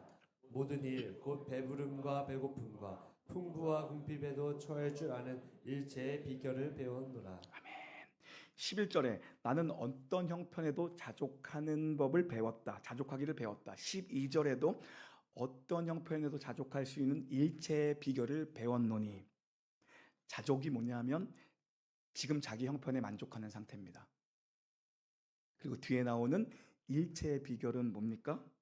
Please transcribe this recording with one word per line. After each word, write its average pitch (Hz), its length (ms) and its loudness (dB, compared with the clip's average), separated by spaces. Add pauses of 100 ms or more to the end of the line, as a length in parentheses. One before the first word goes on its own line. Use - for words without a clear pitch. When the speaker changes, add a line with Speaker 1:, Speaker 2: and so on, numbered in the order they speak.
(480)
Speaker 1:
모든 135 360 0
일, 123 360 -2
곧 139 240 -4
배부름과 139 800 -2
배고픔과 113 840 -6 (160)
풍부와 160 640 0
궁핍에도 147 720 -4
처할 147 360 -2
줄 147 180 -2
아는 127 300 -4 (220)
일체의 139 600 -4
비결을 135 500 -2
배웠노라." 127 560 -6 (200)
Speaker 2:
아멘. - 220 -14 (840)
십일 202 320 0
절에 131 320 4 (220)
"나는 151 280 4
어떤 147 580 -2
형편에도 170 680 0
자족하는 151 1000 0
법을 147 320 6
배웠다. 113 540 0
자족하기를 135 520 -2
배웠다." 104 420 -6
십이 - 540 -2
절에도 147 500 6 (540)
"어떤 147 520 0
형편에도 156 520 0
자족할 131 480 -2
수 135 140 -2
있는 135 280 4
일체의 147 720 4
비결을 139 520 2
배웠노니." 110 720 2 (1000)
자족이 135 440 2
뭐냐면 123 600 0 (800)
지금 147 280 0
자기 117 260 -2
형편에 135 340 0
만족하는 107 480 -4
상태입니다. 101 580 -12 (1500)
그리고 127 200 -4
뒤에 127 260 2
나오는 123 460 4 (400)
일체의 147 540 2
비결은 123 500 0
뭡니까? 110 520 -2 (180)